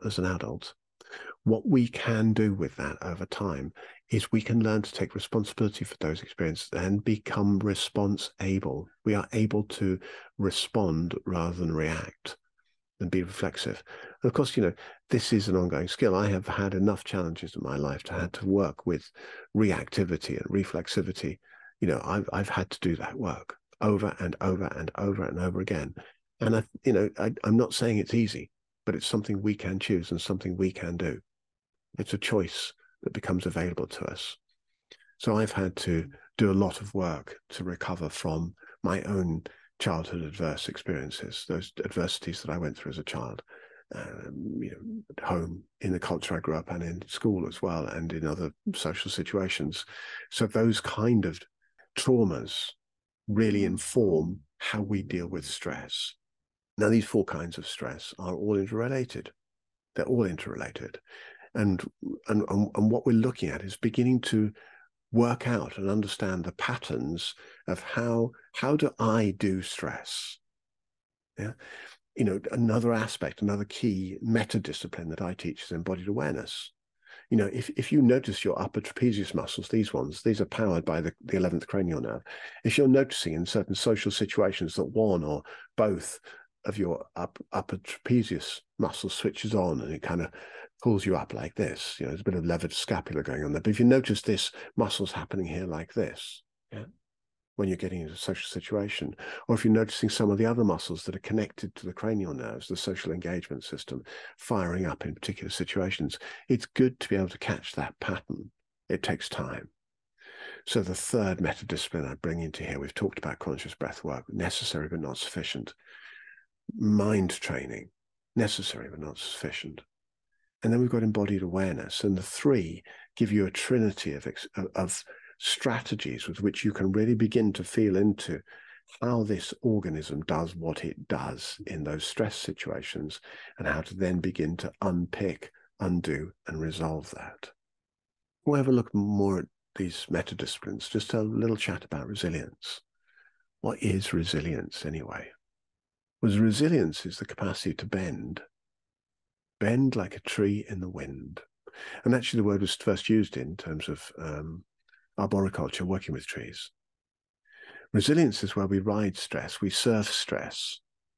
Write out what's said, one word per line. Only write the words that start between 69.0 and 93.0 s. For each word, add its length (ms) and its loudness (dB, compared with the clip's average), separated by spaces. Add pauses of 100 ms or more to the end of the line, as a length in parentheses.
do 240 0
stress? 760 -8 (1000)
Yeah. 140 -6 (640)
You 80 4
know, 160 2 (100)
another 400 4
aspect, 500 -2
another 220 0
key 580 -2
meta 380 0
discipline 500 -8
that 120 -6
I 120 -4
teach 300 -8
is 80 -12
embodied 380 -4
awareness. 640 -4 (560)
You 80 6
know, 160 4
if, 240 -4
if 160 0
you 80 8
notice 420 6
your 180 2
upper 200 -2
trapezius 520 0
muscles, 360 -4
these 240 2
ones, 300 -4
these 180 4
are 40 0
powered 380 2
by 160 2
the, 140 -2 (100)
the 140 0
eleventh 300 0
cranial 340 0
nerve. 200 -6 (440)
If 120 2
you're 120 8
noticing 440 4
in 120 0
certain 300 0
social 360 2
situations 640 0
that 80 0
one 400 4
or 180 -2 (360)
both 420 2 (460)
of 120 -4
your 280 -2 (100)
up-, 220 -6 (160)
upper 240 -4
trapezius 800 0 (180)
muscles 360 -2
switches 420 -2
on 260 2
and 120 -6
it 80 -8
kind 200 -2
of 100 -4 (520)
pulls 220 4
you 100 2
up 180 -4
like 220 -8
this, 440 -4
you 60 -4
know, 60 -4
there's 100 -6
a 40 -14
bit 80 2
of 120 0
levered 280 0
scapula 500 -2